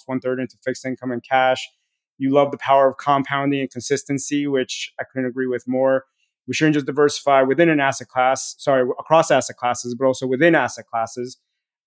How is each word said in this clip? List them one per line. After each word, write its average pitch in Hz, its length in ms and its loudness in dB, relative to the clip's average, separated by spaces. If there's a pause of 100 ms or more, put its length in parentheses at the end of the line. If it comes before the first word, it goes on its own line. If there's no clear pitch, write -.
one 131 140 -6
third 127 200 -4
into 127 240 -10
fixed 131 220 -6
income 131 260 -8
and 123 120 -8
cash. 131 460 0 (480)
You 135 140 -2
love 139 200 4
the 135 60 -6
power 135 320 4
of 131 80 -4
compounding 139 600 0
and 135 100 -4
consistency, 143 800 -4
which - 520 -4
I 127 40 -8
couldn't 127 240 -6
agree 127 200 -4
with 123 200 -4
more. 131 380 0 (420)
We 127 60 -4
shouldn't 156 200 2
just 147 120 -2
diversify 143 580 2
within 139 260 4
an 151 100 2
asset 135 280 -2
class, 131 500 -2
sorry, 131 320 0 (100)
across 160 320 2
asset 131 260 0
classes, 123 380 -4
but 131 100 -2
also 131 220 0
within 151 280 2
asset 120 320 -2
classes. 123 500 -8 (500)